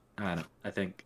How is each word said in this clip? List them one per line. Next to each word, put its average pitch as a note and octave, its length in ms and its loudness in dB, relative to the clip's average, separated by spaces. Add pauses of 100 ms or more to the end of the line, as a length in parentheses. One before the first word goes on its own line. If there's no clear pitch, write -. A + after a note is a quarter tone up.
(180)
I G#2 80 0
don't F2 100 4
know. E2 80 0 (200)
I G2+ 60 0
think F#2+ 360 0